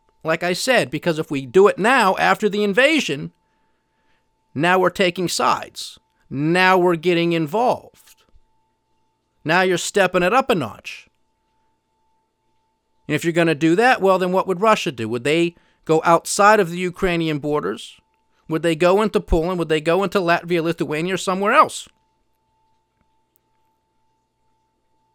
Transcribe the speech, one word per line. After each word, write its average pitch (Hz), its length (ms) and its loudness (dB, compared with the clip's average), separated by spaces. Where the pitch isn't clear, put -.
like 160 180 -2
I 180 120 -2
said, 185 360 0
because 156 280 -4
if 156 120 -6
we 139 160 -6
do 190 220 6
it - 100 -2
now 220 380 2
after 185 320 2
the 208 160 -2
invasion, 202 680 0
now 175 240 2
we're 180 120 2
taking 175 380 -2
sides. - 680 -4
Now 175 480 2
we're 175 200 2
getting 170 360 0
involved. 170 920 -4
Now 170 180 2
you're 185 160 0
stepping 185 440 0
it 185 120 0
up 262 160 2
a 240 40 0
notch. - 540 -10
And 147 80 -6
if 147 100 -4
you're 165 80 -2
gonna 165 220 0
do 160 220 2
that, 233 240 2
well, 185 180 2
then 180 140 -2
what 180 140 -2
would 180 160 -6
Russia 214 280 0
do? 117 180 -6
Would 120 160 -6
they 170 300 0
go 160 200 2
outside 202 560 4
of 165 100 -2
the 175 80 -10
Ukrainian 170 600 -4
borders? 147 600 -6
Would 160 140 -4
they 165 120 0
go 175 280 4
into 214 180 0
Poland? 175 380 -2
Would 165 100 -4
they 156 120 0
go 165 220 0
into 196 160 -2
Latvia, 170 440 0
Lithuania, 160 520 -4
or 170 40 -4
somewhere 196 340 -2
else? - 360 2